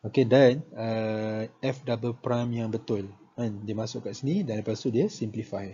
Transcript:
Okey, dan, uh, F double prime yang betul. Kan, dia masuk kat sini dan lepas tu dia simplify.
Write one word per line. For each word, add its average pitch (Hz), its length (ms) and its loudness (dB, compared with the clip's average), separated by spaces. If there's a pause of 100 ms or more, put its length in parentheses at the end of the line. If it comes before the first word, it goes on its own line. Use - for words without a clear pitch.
Okey, 131 160 4
dan, 131 400 8 (160)
uh, 110 720 -2 (160)
F 135 160 -2
double 120 320 -2
prime 120 400 -2
yang 113 160 -2
betul. 104 400 -4 (240)
Kan, 104 320 -4
dia 107 80 -4
masuk 110 320 -6
kat 101 80 -6
sini 165 320 -2
dan 107 160 -2
lepas 110 160 -4
tu 131 160 -2
dia 127 160 2
simplify. 107 640 -6